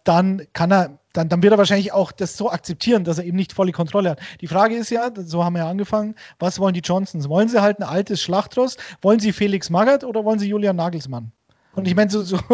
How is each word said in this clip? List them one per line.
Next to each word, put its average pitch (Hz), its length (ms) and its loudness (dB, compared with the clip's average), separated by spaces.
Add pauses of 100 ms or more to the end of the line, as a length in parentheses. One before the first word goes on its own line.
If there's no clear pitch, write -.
dann 185 480 2
kann 170 200 0
er, 175 280 2 (120)
dann, 165 160 -2
dann 175 140 0
wird 202 100 8
er 214 60 6
wahrscheinlich 202 340 2
auch 196 200 0
das - 240 -8
so 220 140 -4
akzeptieren, 190 520 0
dass 165 160 -2
er 175 60 -6
eben 175 120 -4
nicht 190 160 -2
volle 185 200 0
Kontrolle 175 380 0
hat. 147 100 -6 (200)
Die 170 80 -12
Frage 214 280 2
ist 233 140 -4
ja, 233 260 -2
so 170 280 -2
haben 175 100 -2
wir 170 60 -2
ja 160 80 -4
angefangen, 208 460 -4 (240)
was 180 220 -2
wollen 190 140 2
die 175 60 -4
Johnsons? 175 480 -2
Wollen 190 200 2
sie 233 120 2
halt 208 200 2
ein 196 40 -8
altes 190 360 -4
Schlachtross? 208 560 -2 (240)
Wollen 214 200 4
sie 208 120 0
Felix 196 380 -2
Magath 240 340 2
oder 220 200 -4
wollen 214 160 0
sie 202 80 -4
Julian 202 280 0
Nagelsmann? 135 540 -6 (440)
Und 190 140 -4
ich 175 80 0
meine, 208 140 4
so, 208 120 -2
so, 180 160 -2 (160)